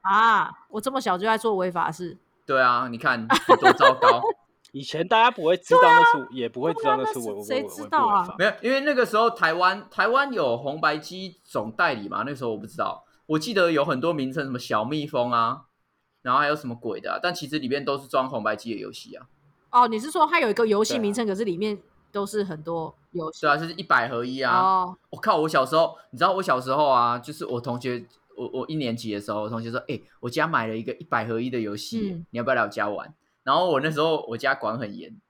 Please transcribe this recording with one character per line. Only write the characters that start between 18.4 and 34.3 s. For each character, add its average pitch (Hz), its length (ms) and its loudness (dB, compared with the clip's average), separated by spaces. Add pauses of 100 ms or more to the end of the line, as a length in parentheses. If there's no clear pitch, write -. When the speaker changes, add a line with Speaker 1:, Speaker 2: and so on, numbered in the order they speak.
Speaker 2:
白 107 140 -2
机 113 180 -10
的 104 60 -8
游 104 140 -12
戏 - 240 -18
啊。 131 100 -20 (460)
Speaker 1:
哦， 240 160 6
你 226 100 -4
是 285 140 -8
说 330 120 4
它 320 140 2
有 269 100 2
一 202 40 0
个 233 120 2
游 214 200 2
戏 277 120 -2
名 208 160 0
称， 226 140 -2
Speaker 3:
对 202 60 -2
啊。 - 20 -2
Speaker 1:
可 - 20 -6
是 220 80 -4
里 185 120 -4
面 208 200 -4 (360)
都 202 120 -4
是 202 200 -4
很 160 180 -10
多 160 320 -8 (160)
游 160 220 -6
戏？ - 80 -14
Speaker 2:
对 156 100 2
啊， 147 60 4
就 160 100 -4
是 170 60 -8
一 175 100 -10
百 123 260 2
合 120 160 -4
一 127 160 -6
啊。 127 200 4
Speaker 1:
哦。 185 360 0 (140)
Speaker 2:
我 180 100 -14
靠！ 202 180 2
我 156 100 2
小 139 180 2
时 - 80 -4
候， 160 240 2 (120)
你 131 80 -14
知 - 40 2
道 185 120 4
我 190 60 -2
小 175 200 0
时 131 120 -2
候 147 160 4
啊， 120 300 4
就 120 140 -12
是 151 120 -10
我 123 160 -4
同 123 200 -6
学， 123 260 -6 (300)
我， 120 120 -8 (120)
我 120 80 -6
一 156 80 -6
年 120 200 -2
级 113 160 -6
的 101 80 -4
时 104 120 -8
候， 107 100 -4
我 107 60 -6
同 113 120 -6
学 117 120 -8
说 123 160 -6
：“哎， 120 120 -6 (200)
我 120 100 -8
家 151 160 -2
买 127 220 -2
了 110 80 -6
一 113 80 -8
个 123 80 -8
一 143 100 -12
百 117 220 -4
合 113 160 -4
一 127 100 -4
的 123 80 -4
游 104 160 -4
戏， 208 400 -6
Speaker 1:
嗯。 170 160 -12
Speaker 2:
你 117 80 -8
要 120 60 -4
不 135 60 -2
要 131 40 2
来 120 80 2
我 107 60 -2
家 104 200 -4
玩？” 87 240 -8 (300)
然 139 140 2
后 180 120 2
我 143 120 2
那 156 100 0
时 151 80 -4
候 156 300 0
我 117 80 -6